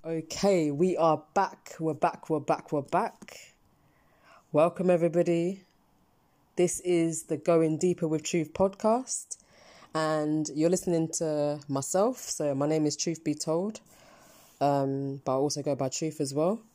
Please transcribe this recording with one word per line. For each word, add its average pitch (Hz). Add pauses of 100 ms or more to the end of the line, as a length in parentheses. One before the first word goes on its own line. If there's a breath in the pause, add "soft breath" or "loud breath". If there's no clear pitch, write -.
Okay, 165
we 160
are 156 (120)
back. -
We're 160
back, -
we're 156
back, -
we're 151
back. - (960 soft breath)
Welcome, 170
everybody. 170 (920)
This 175
is 165
the 156
Going 160
Deeper 170
with 156
Truth 156
podcast, 214 (580 loud breath)
and 156
you're 156
listening 170 (100)
to 151
myself. 180
So -
my 143
name 156
is 147
Truth 165
Be 151
Told, 170 (800 loud breath)
um, 139
but 135
I -
also 143
go 143
by 131
Truth 156
as 135
well. 170 (120)